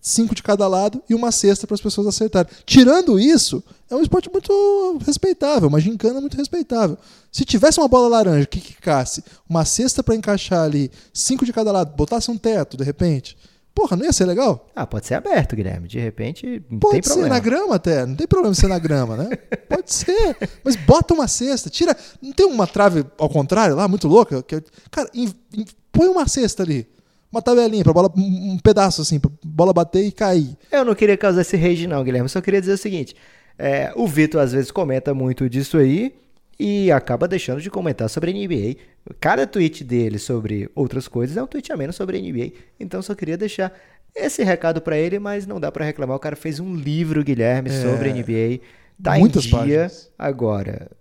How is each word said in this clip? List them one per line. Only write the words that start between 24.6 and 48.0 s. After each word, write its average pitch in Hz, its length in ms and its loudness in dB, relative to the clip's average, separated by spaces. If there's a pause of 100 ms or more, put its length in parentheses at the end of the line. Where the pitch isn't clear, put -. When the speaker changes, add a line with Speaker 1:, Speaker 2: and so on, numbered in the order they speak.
Speaker 1:
cara, - 220 -6
in-, 233 200 -6 (220)
in-, 214 100 -6 (240)
põe 330 200 4
uma 349 180 2
cesta 226 360 -2
ali. 143 220 -2 (460)
Uma 226 100 -4
tabelinha 233 400 4
pra 165 120 6
bola, 175 200 4
um, 190 380 -2
um 185 80 -4
pedaço 196 420 4
assim, 151 200 -2
pra 143 100 0 (100)
bola 160 300 2
bater 175 340 2
e 202 60 -2
cair. 180 460 0 (120)
Speaker 2:
Eu 277 140 2
não 233 100 2
queria 202 220 4
causar 190 240 2
esse 175 160 0
rage 175 320 2
não, 143 160 -2
Guilherme. 123 240 -2
Só 185 140 -4
queria 202 180 0
dizer 190 140 -2
o 196 40 -2
seguinte. 190 380 -8 (420)
É, 139 380 -4
o 233 100 -2
Vitor 156 360 2
às 131 100 0
vezes 131 180 -2
comenta 143 440 -4
muito 127 360 -2
disso 135 280 -2
aí 156 360 2 (460)
e 202 320 0
acaba 131 360 0
deixando 156 340 -6
de 190 100 -12
comentar 156 380 -4
sobre 165 220 -6
a - 20 -4
N 202 160 -6
B 123 280 -4
A. - 140 -20 (280)
Cada 240 280 0
tweet 160 360 -2
dele 117 360 -2
sobre 107 560 -6
outras 131 320 -4
coisas 127 280 -4
é 220 60 -6
um 262 60 -8
tweet - 240 -10
a 262 60 -6
menos 147 180 -8
sobre 185 220 -6
a - 20 -4
N 180 140 -10
B 120 220 -6
A. - 60 -20 (180)
Então 185 220 -10
só 202 140 -8
queria 165 220 -6
deixar 196 360 -6 (400)
esse - 300 -4
recado 165 380 0
pra 160 140 -4
ele, 170 220 -2
mas 202 300 -8
não 196 120 -10
dá 147 120 -6
pra 151 140 -8
reclamar. 139 320 -6
O - 20 -6
cara 147 160 -8
fez 151 240 -8
um 185 160 -8
livro, 151 480 -2
Guilherme, 127 460 0
Speaker 1:
É. 135 120 -2
Speaker 2:
sobre 131 280 0